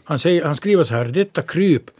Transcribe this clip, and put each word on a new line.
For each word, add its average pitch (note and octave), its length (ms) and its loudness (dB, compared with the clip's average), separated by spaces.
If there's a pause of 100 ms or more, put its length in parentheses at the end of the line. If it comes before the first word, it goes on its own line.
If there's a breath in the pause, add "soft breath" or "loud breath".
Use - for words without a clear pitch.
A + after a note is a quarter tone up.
han D3 140 -4
säger, F3 260 2
han C#3+ 120 -2
skriver F#3+ 280 2
så A#2 100 -2
här: A#2+ 100 -2
"Detta D#3+ 380 -2
kryp E3+ 400 0 (180 soft breath)